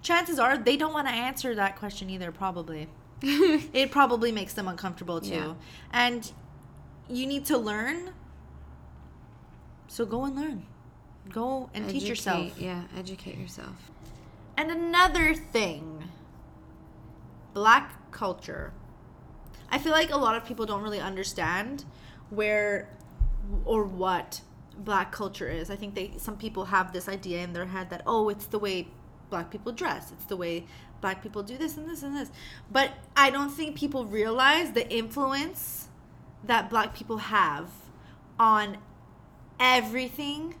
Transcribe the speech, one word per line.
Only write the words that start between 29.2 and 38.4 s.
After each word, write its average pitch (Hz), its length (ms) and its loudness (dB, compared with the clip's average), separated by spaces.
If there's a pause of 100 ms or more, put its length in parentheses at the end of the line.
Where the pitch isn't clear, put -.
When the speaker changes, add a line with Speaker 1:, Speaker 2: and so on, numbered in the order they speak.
Speaker 1:
black 170 200 -4
people 226 220 -8
dress, 233 400 -4
it's - 140 -16
the 196 100 -4
way 170 280 -4 (360)
black 190 220 -2
people 208 200 -8
do 233 160 -10
this 311 180 -4
and 311 120 -10
this 302 140 -8
and 277 140 -6
this. 269 140 -6 (400)
But 262 220 4 (240)
I 277 140 10
don't 277 200 0
think 302 260 -6
people 277 300 -2
realize 240 640 4
the - 180 2
influence 269 960 -2 (560)
that 214 260 4
black 220 240 2
people 220 240 -6
have 175 500 2 (720)
on 208 400 6 (800)